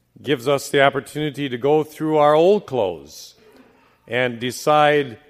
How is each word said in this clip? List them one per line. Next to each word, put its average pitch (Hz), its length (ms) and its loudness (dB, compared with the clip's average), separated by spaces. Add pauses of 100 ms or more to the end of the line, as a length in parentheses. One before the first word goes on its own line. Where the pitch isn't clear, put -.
(220)
gives 120 260 -4
us 139 200 -2
the 143 120 0
opportunity 139 680 -2
to 123 100 -8
go 147 260 2
through 156 340 -4
our 147 160 4
old 190 320 4
clothes 90 680 -6 (720)
and 120 340 -4
decide 147 800 0 (120)